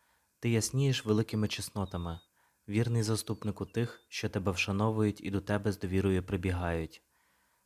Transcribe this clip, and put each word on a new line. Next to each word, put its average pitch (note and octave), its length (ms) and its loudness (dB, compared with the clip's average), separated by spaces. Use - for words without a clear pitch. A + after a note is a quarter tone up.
Ти A#2 100 0
яснієш C3 540 2
великими G#2+ 440 2
чеснотами, F2 720 -6
вірний A#2 340 2
заступнику G#2 640 -4
тих, - 420 -4
що - 200 -4
тебе F#2+ 240 0
вшановують G#2+ 720 2
і F#2+ 60 -4
до G2 100 0
тебе G#2 320 0
з F#2 60 -6
довірою F#2+ 440 2
прибігають. F2 800 -2